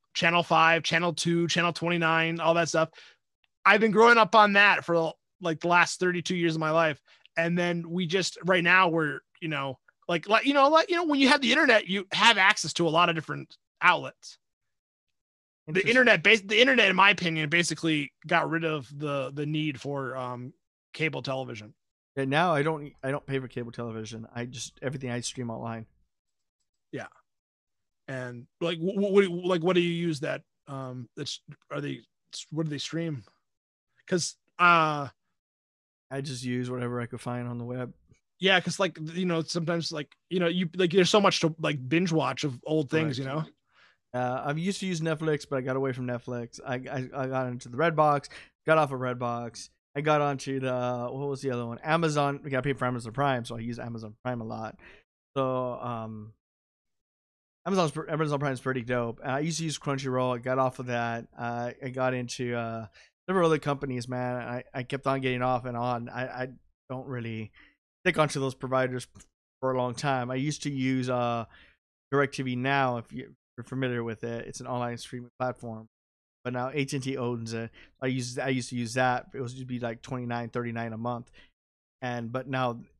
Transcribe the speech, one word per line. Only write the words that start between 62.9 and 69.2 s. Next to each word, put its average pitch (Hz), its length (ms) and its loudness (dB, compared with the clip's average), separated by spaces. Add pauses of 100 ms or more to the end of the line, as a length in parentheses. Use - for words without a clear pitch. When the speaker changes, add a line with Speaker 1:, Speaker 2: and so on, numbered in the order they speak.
Speaker 2:
several 185 180 2
other 156 120 4
companies, 135 500 -4
man. 123 280 -4
I, 120 360 -8
I 131 120 -8
kept 135 220 -8
on 135 140 0
getting 127 220 -2
off 127 220 0
and 120 120 -6
on. 120 320 -4
I, 127 360 -8
I 135 40 -8 (400)
don't 127 180 -10
really 113 440 -8 (540)
stick 175 140 2
onto 147 220 2
those 135 140 -2
providers 127 520 -2 (540)